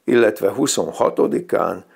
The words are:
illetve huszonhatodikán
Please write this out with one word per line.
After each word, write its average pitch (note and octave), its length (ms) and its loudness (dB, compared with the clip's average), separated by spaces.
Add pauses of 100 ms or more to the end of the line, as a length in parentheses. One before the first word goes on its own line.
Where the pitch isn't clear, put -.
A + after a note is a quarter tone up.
illetve A#2 480 2
huszonhatodikán - 1300 -2 (100)